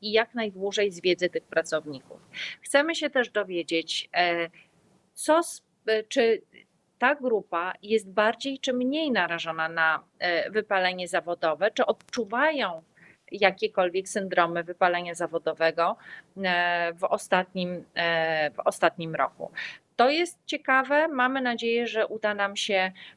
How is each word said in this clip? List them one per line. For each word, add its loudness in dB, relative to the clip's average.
i -6
jak 2
najdłużej -2
z -16
wiedzy 2
tych -6
pracowników. -4
Chcemy 2
się -2
też 0
dowiedzieć, -2
e, 0
co 4
s-, -4
e, 0
czy 2
ta 4
grupa -2
jest 0
bardziej 0
czy -2
mniej 0
narażona -2
na, 0
e, 0
wypalenie 0
zawodowe, 0
czy 0
odczuwają -2
jakiekolwiek 0
syndromy 0
wypalenia 0
zawodowego, 0
e, 0
w -6
ostatnim, -2
e, 0
w -8
ostatnim 0
roku. -4
To 6
jest -2
ciekawe. 2
Mamy 0
nadzieję, -2
że 0
uda -4
nam -2
się, 0